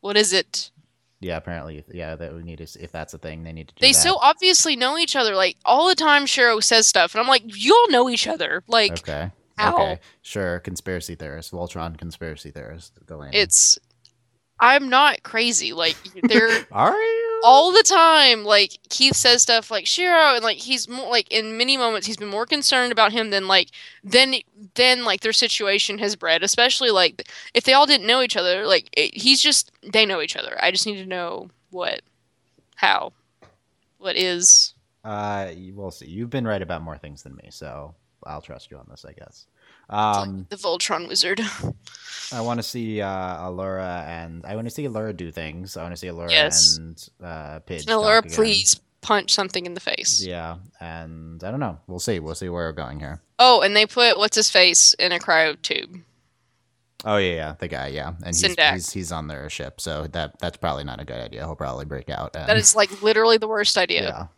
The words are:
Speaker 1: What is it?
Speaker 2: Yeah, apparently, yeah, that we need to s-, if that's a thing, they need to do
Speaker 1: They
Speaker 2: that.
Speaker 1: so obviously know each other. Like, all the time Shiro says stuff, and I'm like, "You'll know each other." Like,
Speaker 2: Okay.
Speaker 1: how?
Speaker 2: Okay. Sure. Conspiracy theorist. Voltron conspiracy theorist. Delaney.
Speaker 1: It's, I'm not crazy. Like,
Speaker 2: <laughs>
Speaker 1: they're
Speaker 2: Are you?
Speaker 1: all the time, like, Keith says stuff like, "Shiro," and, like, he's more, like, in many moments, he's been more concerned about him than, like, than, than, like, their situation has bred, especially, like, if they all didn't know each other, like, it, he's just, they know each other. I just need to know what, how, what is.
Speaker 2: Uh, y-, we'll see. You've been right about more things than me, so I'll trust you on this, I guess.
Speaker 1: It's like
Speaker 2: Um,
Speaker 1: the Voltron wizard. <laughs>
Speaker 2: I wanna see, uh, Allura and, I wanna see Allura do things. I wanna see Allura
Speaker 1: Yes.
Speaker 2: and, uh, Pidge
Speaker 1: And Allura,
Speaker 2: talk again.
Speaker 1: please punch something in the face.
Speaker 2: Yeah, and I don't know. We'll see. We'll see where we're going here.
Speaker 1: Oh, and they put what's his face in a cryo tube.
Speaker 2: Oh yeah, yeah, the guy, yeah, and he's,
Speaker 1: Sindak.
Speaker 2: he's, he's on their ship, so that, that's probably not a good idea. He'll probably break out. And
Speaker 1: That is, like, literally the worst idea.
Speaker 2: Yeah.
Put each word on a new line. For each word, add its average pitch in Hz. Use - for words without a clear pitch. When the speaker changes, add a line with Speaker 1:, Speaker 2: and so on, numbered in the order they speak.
Speaker 1:
What 202
is 214
it? -
Speaker 2:
Yeah, 87
apparently, 78
yeah, 80
that 78
we 82
need 82
to 80
s-, -
if 82
that's 80
a 80
thing, 80
they 82
need 80
to -
do -
Speaker 1:
They 269
Speaker 2:
that. 269
Speaker 1:
so 370
obviously 320
know 254
each 330
other. 220
Like, 190
all 302
the 370
time 285
Shiro 240
says 226
stuff, 175
and 214
I'm 247
like, 262
"You'll 262
know 262
each 240
other." -
Like, 214
Speaker 2:
Okay. 80
Speaker 1:
how? 214
Speaker 2:
Okay. 82
Sure. 90
Conspiracy 90
theorist. 80
Voltron 85
conspiracy 80
theorist. 78
Delaney. 73
Speaker 1:
It's, -
I'm 269
not 262
crazy. 226
Like, 165
Speaker 2:
<laughs> 185
Speaker 1:
they're 226
Speaker 2:
Are 143
you? 453
Speaker 1:
all 277
the 427
time, 294
like, 202
Keith 262
says 247
stuff 226
like, 190
"Shiro," 330
and, 233
like, 220
he's 240
more, 247
like, 233
in 220
many 254
moments, 220
he's 214
been 208
more 208
concerned 262
about 220
him 220
than, 196
like, 190
than, 254
than, 247
like, 208
their 220
situation 208
has 208
bred, 165
especially, 240
like, 180
if -
they 262
all 277
didn't 269
know 247
each 247
other, 185
like, 175
it, -
he's 254
just, 285
they 220
know 190
each 151
other. -
I 160
just 185
need 208
to 190
know 180
what, 180
how, -
what 190
is. 175
Speaker 2:
Uh, 104
y-, 92
we'll 98
see. -
You've 110
been 127
right 104
about 82
more 80
things 73
than 67
me, -
so 73
I'll 76
trust -
you 71
on 65
this, -
I -
guess. -
Speaker 1:
It's 101
like 104
Speaker 2:
Um, 95
Speaker 1:
the 208
Voltron 175
wizard. 190
<laughs> -
Speaker 2:
I 120
wanna 117
see, 110
uh, 98
Allura 92
and, 82
I 101
wanna 113
see 147
Allura 110
do 85
things. 82
I 82
wanna 87
see 92
Allura 85
Speaker 1:
Yes. 151
Speaker 2:
and, 80
uh, 78
Pidge 80
Speaker 1:
And -
Allura, 220
Speaker 2:
talk 226
again. -
Speaker 1:
please 214
punch -
something 185
in 175
the 180
face. -
Speaker 2:
Yeah, 85
and 82
I 92
don't 127
know. 95
We'll 90
see. 98
We'll 78
see 95
where 87
we're 80
going 73
here. 76
Speaker 1:
Oh, 247
and 202
they 214
put 233
what's 214
his 214
face 180
in 180
a 175
cryo 160
tube. -
Speaker 2:
Oh 107
yeah, 95
yeah, 76
the 90
guy, 69
yeah, 71
and 87
he's, 82
Speaker 1:
Sindak. 180
Speaker 2:
he's, 90
he's 87
on 78
their 76
ship, 67
so 78
that, 78
that's 87
probably 71
not 67
a 73
good 62
idea. 58
He'll 80
probably 65
break 73
out. -
And 80
Speaker 1:
That 220
is, 208
like, 196
literally 220
the 220
worst 208
idea. 180
Speaker 2:
Yeah. -